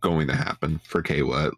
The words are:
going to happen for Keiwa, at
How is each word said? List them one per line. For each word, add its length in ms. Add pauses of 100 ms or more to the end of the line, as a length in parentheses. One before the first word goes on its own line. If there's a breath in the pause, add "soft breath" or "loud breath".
going 260
to 80
happen 520
for 160
Keiwa, 420
at 120